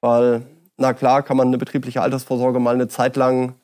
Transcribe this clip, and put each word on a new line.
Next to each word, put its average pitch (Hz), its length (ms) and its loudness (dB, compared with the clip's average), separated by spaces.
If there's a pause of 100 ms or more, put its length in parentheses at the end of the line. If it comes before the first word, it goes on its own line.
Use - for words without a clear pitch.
Weil, 120 420 2 (340)
na 131 160 0
klar, 135 300 2
kann 139 140 -2
man 127 120 2
eine 127 100 0
betriebliche 127 440 -6
Altersvorsorge 127 560 -2
mal 120 160 0
eine 127 140 -2
Zeit 127 280 -2
lang 127 480 0